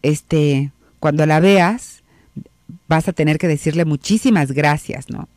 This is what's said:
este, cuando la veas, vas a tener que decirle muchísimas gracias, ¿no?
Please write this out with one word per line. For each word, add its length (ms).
este, 680
cuando 260
la 140
veas, 640
vas 220
a 40
tener 240
que 120
decirle 360
muchísimas 680
gracias, 580
¿no? 260